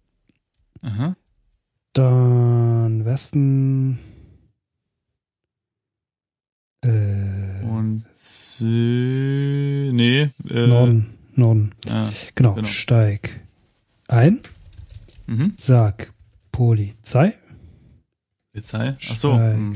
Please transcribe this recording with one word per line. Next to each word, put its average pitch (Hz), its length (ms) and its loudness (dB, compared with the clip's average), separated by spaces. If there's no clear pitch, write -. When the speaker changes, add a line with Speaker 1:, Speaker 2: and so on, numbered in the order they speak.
Speaker 1:
Aha. 123 340 -6
Speaker 2:
Dann 120 1120 2
Westen. 135 920 -2
Äh. 101 840 -4
Speaker 1:
Und 110 400 -4
Sü-, 135 1800 -4
nee, 123 380 2
äh. 120 200 0
Speaker 2:
Norden, 120 380 4
Norden. 113 400 4
Speaker 1:
Ah, 110 180 -4
Speaker 2:
Genau, 117 180 4
Speaker 1:
genau. 107 140 -6
Speaker 2:
steig 107 720 -2
ein. 135 340 4
Speaker 1:
Mhm. 156 300 -2
Speaker 2:
Sag 113 560 2
Polizei. 117 840 0
Speaker 1:
Polizei? 113 420 -8
Ach 120 60 -6
so. 143 180 0
Speaker 2:
Steig 113 220 2
Speaker 1:
Hm, 104 200 -4